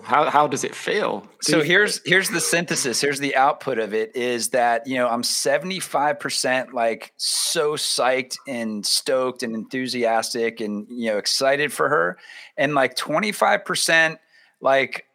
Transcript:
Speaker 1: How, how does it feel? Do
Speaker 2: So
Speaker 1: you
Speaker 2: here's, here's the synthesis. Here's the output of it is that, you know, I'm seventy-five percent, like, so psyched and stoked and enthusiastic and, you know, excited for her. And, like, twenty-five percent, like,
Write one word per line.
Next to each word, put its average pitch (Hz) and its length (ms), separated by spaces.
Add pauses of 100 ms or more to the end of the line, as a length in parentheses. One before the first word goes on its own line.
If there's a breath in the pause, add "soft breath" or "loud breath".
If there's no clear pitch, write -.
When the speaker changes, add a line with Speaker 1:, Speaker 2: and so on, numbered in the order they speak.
Speaker 1:
How, 147 260
how 147 160
does 135 200
it - 100
feel? 170 460
Do - 60 (120)
Speaker 2:
So 151 200
Speaker 1:
you 151 40
Speaker 2:
here's, 190 420
here's 180 220
the 170 140
synthesis. 151 580
Here's 139 200
the 139 180
output 135 420
of 104 140
it 110 200
is 120 360
that, 117 380
you 131 100
know, 123 100
I'm 120 160
seventy-five 147 960
percent, 127 540
like, 117 420
so - 600
psyched 131 600 (100)
and 110 400
stoked 131 560
and 117 140
enthusiastic 113 1040
and, 104 300
you 120 200
know, 104 80
excited 139 540
for 147 160
her. 170 300 (400 loud breath)
And, 143 180
like, 131 220
twenty-five 208 680
percent, 160 560 (400 soft breath)
like, 135 560